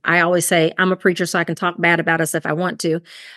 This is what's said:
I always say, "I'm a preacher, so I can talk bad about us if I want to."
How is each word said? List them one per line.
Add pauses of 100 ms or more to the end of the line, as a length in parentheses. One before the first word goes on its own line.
I
always
say,
"I'm
a
preacher,
so
I
can
talk
bad
about
us
if
I
want
to." (360)